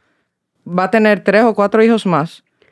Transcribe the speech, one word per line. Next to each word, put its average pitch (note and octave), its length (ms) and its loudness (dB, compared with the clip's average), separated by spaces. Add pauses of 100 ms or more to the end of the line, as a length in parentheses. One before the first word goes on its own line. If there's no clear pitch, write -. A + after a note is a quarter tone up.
(680)
va F3+ 180 -4
a F#3+ 60 -6
tener G#3+ 320 2
tres G#3 200 2
o A3+ 100 0
cuatro G#3 300 0
hijos A3+ 240 0
más D#3+ 360 -4 (280)